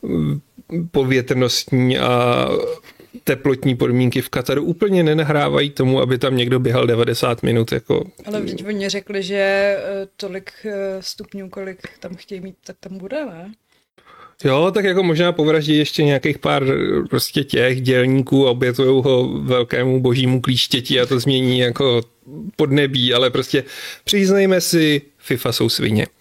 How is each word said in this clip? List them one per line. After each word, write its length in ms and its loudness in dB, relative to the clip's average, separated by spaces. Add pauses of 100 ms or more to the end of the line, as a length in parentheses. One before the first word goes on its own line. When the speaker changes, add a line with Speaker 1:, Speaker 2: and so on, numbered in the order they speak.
Speaker 1:
mm, 400 -2 (500)
povětrnostní 1040 0
a 500 0 (760)
teplotní 520 0
podmínky 460 0
v 80 -10
Kataru 340 -2
úplně 400 2
nenahrávají 680 2
tomu, 320 2
aby 160 2
tam 200 0
někdo 220 2
běhal 280 2
devadesát 560 0
minut, 280 0
jako 320 -2 (220)
Speaker 2:
Ale 160 -6
vždyť 260 -8
oni 220 -4
řekli, 340 -6
že, 140 -6
eh, 680 -2 (100)
tolik, 340 -12 (140)
eh, 340 -6
stupňů, 500 -14
kolik 280 -12 (220)
tam 160 -14
chtějí 260 -16
mít, 140 -16 (100)
tak 140 -18
tam 180 -16
bude, 280 -10
ne? 260 -16 (920)
Speaker 1:
Jo, 300 2
tak 120 0
jako 180 2
možná 280 2
povraždí 460 2
ještě 260 0
nějakých 340 2
pár, 260 0
eh, 460 0
prostě 340 -2
těch 380 0
dělníků 680 4
a 40 4
obětujou 500 2
ho 400 2
velkému 600 0
božímu 400 2
klíštěti 600 0
a 40 2
to 140 0
změní 400 0
jako 420 0 (540)
podnebí, 580 2
ale 160 4
prostě 340 0 (400)
přiznejme 580 2
si, 400 2 (160)
fifa 340 -4
jsou 180 0
svině. 380 0 (140)